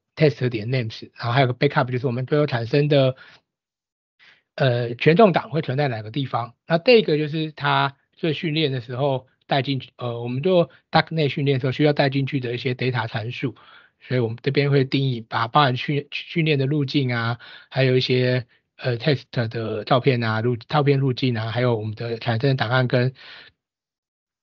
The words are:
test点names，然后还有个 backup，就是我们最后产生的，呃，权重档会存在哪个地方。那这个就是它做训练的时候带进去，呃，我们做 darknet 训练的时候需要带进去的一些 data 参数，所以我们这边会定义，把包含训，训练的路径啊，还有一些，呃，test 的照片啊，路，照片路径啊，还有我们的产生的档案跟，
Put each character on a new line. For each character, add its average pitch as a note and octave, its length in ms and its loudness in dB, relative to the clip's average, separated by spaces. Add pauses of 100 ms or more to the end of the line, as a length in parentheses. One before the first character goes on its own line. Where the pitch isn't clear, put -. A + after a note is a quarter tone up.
(160)
test C#3 340 2
点 A2+ 200 -6
names， A#2+ 440 -6
然 - 140 -8
后 A#2+ 40 -2
还 C3 100 4
有 B2+ 60 4
个 B2 60 -2
backup， C#3 380 0
就 B2 80 -2
是 C3 80 -2
我 B2+ 40 -2
们 B2 140 -4
最 D3 140 0
后 D3 80 2
产 A#2 180 -4
生 D3 220 2
的， C3+ 280 2 (1400)
呃， A#2+ 400 0
权 D3+ 200 4
重 G3+ 160 8
档 - 200 -2
会 D#3 100 -2
存 C3 160 -4
在 D3 100 0
哪 A2+ 140 -6
个 G#2+ 80 -14
地 C#3 160 -4
方。 A#2 300 -6 (100)
那 E3+ 140 0
这 A3+ 240 6
个 D#3 140 0
就 D3+ 100 -2
是 D#3 240 -4
它 C#3 440 0 (180)
做 D#3+ 200 -2
训 D3+ 220 -4
练 D#3 160 0
的 C3 100 -4
时 B2 140 -10
候 C3+ 320 -2 (180)
带 C#3+ 160 0
进 C3+ 180 -2
去， - 180 -14
呃， A#2+ 220 -6
我 A#2+ 80 -6
们 B2+ 140 -4
做 F3 300 2 (180)
darknet D#3 400 2
训 C#3 160 -2
练 C#3 120 2
的 - 20 -4
时 C#3 80 -2
候 C3 40 0
需 D3 120 0
要 D3 100 4
带 C#3 160 2
进 C3+ 160 -2
去 C#3 140 -4
的 B2 160 -6
一 - 20 -4
些 B2 160 -4
data A#2+ 340 -2
参 A2+ 240 -6
数， A#2 240 -6 (440)
所 - 180 -4
以 - 20 2
我 A#2 80 0
们 A2+ 140 -8
这 - 80 -4
边 C#3+ 220 2
会 C#3 120 4
定 C3+ 240 0
义， A#2+ 140 -4
把 A#2 260 -4
包 D3+ 140 4
含 B2+ 160 2
训， C#3+ 320 -4
训 - 340 -4
练 D#3 140 2
的 C3+ 80 0
路 D3 180 0
径 C3 300 -2
啊， A#2 260 -2 (300)
还 C3 140 -2
有 B2+ 120 4
一 B2+ 60 4
些， B2+ 460 0 (300)
呃， B2 200 -4
test C3+ 340 -2
的 A2+ 520 -4
照 C3 160 2
片 B2 240 0
啊， A2 180 -2
路， B2 160 0
照 D3+ 240 -2
片 C#3 180 2
路 C3+ 140 0
径 B2 240 -2
啊， A2 140 -6
还 B2 100 -4
有 B2 140 2
我 G#2+ 80 -4
们 G#2+ 100 -6
的 A#2 240 -8
产 A2+ 220 -2
生 C#3 100 2
的 C3+ 60 2
档 A#2 160 -2
案 B2+ 160 2
跟， B2+ 260 0 (1300)